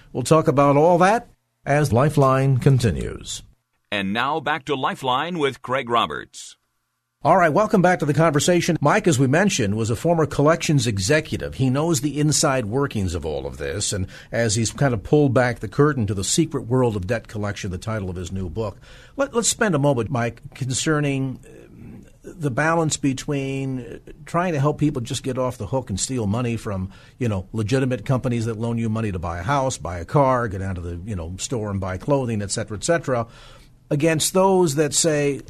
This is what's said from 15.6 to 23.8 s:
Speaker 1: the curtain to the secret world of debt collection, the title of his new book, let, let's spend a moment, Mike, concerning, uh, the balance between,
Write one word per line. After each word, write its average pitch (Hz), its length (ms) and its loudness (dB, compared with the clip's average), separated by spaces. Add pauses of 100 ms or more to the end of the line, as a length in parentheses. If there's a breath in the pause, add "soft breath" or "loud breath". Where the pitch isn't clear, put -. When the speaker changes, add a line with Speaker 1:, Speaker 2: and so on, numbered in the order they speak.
Speaker 1:
the 113 60 -8
curtain 131 400 0
to 98 60 -4
the 98 100 -4
secret 139 440 -2
world 120 300 2
of 92 100 -4
debt 113 200 -4
collection, 104 440 -6
the 90 80 -6
title 104 320 -6
of 87 60 -8
his 87 140 -8
new 95 200 -6
book, 104 260 -6 (400 loud breath)
let, 277 160 -2
let's 226 160 0
spend 214 260 0
a 147 40 2
moment, 135 320 2
Mike, 117 320 -2 (120)
concerning, 135 920 -2
uh, - 20 -20 (760)
the 147 260 -6
balance 156 480 0
between, 135 800 -2